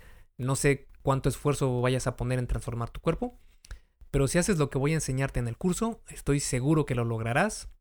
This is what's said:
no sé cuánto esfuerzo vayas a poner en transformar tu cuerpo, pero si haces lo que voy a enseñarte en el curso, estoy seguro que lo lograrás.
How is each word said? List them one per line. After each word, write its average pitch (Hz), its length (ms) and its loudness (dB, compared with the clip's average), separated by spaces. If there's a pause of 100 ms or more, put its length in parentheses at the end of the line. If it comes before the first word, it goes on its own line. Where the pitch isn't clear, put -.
(380)
no 131 180 -2
sé 139 320 2 (140)
cuánto 135 260 2
esfuerzo 131 540 0
vayas 127 240 2
a 123 100 -2
poner 127 220 -2
en 123 100 -2
transformar 117 440 -4
tu - 100 -14
cuerpo, 165 380 -2 (720)
pero 135 160 4
si 156 100 0
haces 175 220 4
lo 143 100 2
que - 80 -4
voy 143 140 2
a 160 40 2
enseñarte 135 440 -2
en 120 80 -2
el 113 100 -6
curso, 220 500 -2
estoy - 320 -2
seguro 143 460 2
que 127 100 -4
lo 120 80 0
lograrás. 117 680 0 (120)